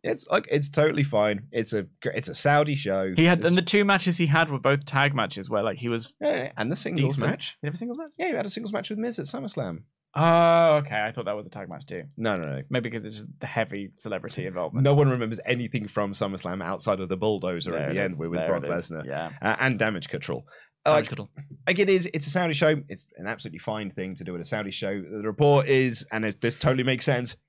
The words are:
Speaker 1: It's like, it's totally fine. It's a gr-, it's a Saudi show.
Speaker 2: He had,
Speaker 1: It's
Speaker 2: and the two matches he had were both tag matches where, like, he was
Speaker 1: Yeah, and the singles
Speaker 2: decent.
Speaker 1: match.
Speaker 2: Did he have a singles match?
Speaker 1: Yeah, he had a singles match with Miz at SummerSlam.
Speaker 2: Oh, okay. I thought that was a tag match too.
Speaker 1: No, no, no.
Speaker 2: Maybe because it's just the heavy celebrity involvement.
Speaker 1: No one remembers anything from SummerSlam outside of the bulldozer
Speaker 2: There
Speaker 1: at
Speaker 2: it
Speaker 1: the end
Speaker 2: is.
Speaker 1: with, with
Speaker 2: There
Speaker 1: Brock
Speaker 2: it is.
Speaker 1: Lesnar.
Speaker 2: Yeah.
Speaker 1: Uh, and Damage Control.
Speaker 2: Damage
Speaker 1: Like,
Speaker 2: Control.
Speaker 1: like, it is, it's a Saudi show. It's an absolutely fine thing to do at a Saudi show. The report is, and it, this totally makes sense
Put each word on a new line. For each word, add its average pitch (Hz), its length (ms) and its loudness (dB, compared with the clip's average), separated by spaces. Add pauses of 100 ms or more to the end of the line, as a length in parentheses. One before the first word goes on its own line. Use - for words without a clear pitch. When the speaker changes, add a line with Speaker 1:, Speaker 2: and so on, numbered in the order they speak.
Speaker 1:
It's - 260 -4
like, - 200 2
it's 143 200 2
totally 147 340 4
fine. 107 480 2
It's 110 220 -2
a 104 100 0 (180)
gr-, - 80 -4
it's - 200 -4
a - 60 -8
Saudi 147 400 4
show. 95 400 0
Speaker 2:
He 160 100 6
had, 175 140 6
Speaker 1:
It's - 100 0
Speaker 2:
and 180 80 6
the 185 40 4
two 208 240 4
matches 185 320 2
he 170 100 2
had 160 220 4
were 139 100 -2
both 139 260 2
tag 139 280 2
matches 104 360 -4
where, 107 140 2
like, 117 140 -2
he 120 120 -6
was 117 320 -4
Speaker 1:
Yeah, 131 360 -2
and 131 140 -2
the 185 40 -2
singles 139 400 0
Speaker 2:
decent. 139 140 0
Speaker 1:
match. - 220 -6
Speaker 2:
Did - 100 -20
he 147 60 -6
have 147 60 -6
a 175 40 -10
singles 240 200 -8
match? 320 200 -12
Speaker 1:
Yeah, 359 100 -4
he 320 60 -2
had 208 120 -4
a 196 40 -8
singles 214 240 -8
match - 160 -6
with 214 100 -6
Miz 226 200 -4
at 147 60 -6
SummerSlam. 139 540 -6 (360)
Speaker 2:
Oh, 165 640 6
okay. 139 280 -2
I 113 60 -4
thought 117 140 -8
that 104 100 -2
was 107 100 -8
a - 60 -16
tag 92 180 -12
match 76 160 -14
too. 87 180 -10 (140)
Speaker 1:
No, 110 200 0
no, 82 80 -4
no. 67 160 -4 (100)
Speaker 2:
Maybe 123 180 -2
because 107 160 -8
it's 107 120 -12
just 107 100 -12 (120)
the - 60 -10
heavy 101 520 -4
celebrity 95 500 -6
involvement. 90 360 -2
Speaker 1:
No 139 120 8
one 143 120 6
remembers 117 380 0
anything 120 420 -2
from 101 260 -2
SummerSlam 95 500 -4
outside 95 360 -2
of 92 100 -6
the 95 80 -2
bulldozer 90 540 0
Speaker 2:
There 80 80 -2
Speaker 1:
at 71 120 -2
Speaker 2:
it - 20 -2
Speaker 1:
the 92 80 0
end 92 120 -2
Speaker 2:
is. 73 60 -8
Speaker 1:
with, 82 100 -4
with 85 100 -2
Speaker 2:
There 80 80 0
Speaker 1:
Brock 82 160 0
Speaker 2:
it 76 80 -4
is. 85 180 -4
Speaker 1:
Lesnar. 78 160 -10
Speaker 2:
Yeah. 73 240 -6 (100)
Speaker 1:
Uh, 107 200 0
and 127 180 2
Damage 104 320 -2
Control. - 380 -8 (380)
Speaker 2:
Damage 151 160 6
Speaker 1:
Like, 107 80 -6
Speaker 2:
Control. 107 200 -8 (380)
Speaker 1:
like, 185 100 2
it 196 120 4
is, 185 220 2
it's 151 140 -4
a 147 60 -6
Saudi 170 220 0
show. 151 340 4
It's - 180 -14 (120)
an 92 100 -10
absolutely 98 320 -10
fine 107 320 -8
thing 92 240 -8
to 92 80 -14
do 90 100 -8
at 85 80 -8
a 85 40 -10
Saudi 104 260 -4
show. 101 280 -6
The 104 280 -8
report 143 400 6
is, 131 440 2
and 110 140 -2
it, 107 160 -4
this 117 140 0
totally 131 280 2
makes 127 220 0
sense 123 300 0 (140)